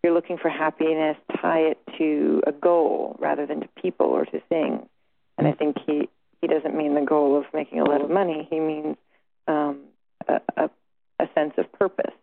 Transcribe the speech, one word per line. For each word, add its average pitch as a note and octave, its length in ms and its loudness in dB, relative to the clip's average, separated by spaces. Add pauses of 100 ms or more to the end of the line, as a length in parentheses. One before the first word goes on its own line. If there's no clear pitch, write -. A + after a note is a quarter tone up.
you're E3+ 120 4
looking E3+ 240 -2
for E3+ 100 -2
happiness, D#3 680 0 (240)
tie E3+ 200 2
it D#3+ 180 2 (200)
to D3+ 480 2
a D3+ 60 0
goal E3 680 2
rather D3 260 -2
than D3+ 140 -6
to - 80 -10 (120)
people - 260 0
or - 180 2
to - 240 -8
things. - 340 -2 (540)
And D3+ 100 2
I D3+ 60 4
think D3 240 -2 (100)
he, D3 220 -2 (320)
he E3+ 80 -2
doesn't D#3 280 0
mean D3 180 0
the D3 80 2
goal C#3+ 360 4
of C#3+ 60 -2 (100)
making D#3 260 -4
a C#3+ 40 4
lot D3 160 2
of D3 100 -4
money. E3 400 0
He D#3+ 80 -2
means, D#3 380 -4 (500)
um, D3 360 -2 (440)
a, - 140 0 (160)
a, - 140 0 (500)
a E3 140 0
sense D3+ 240 0
of F3+ 140 -4
purpose. - 500 -2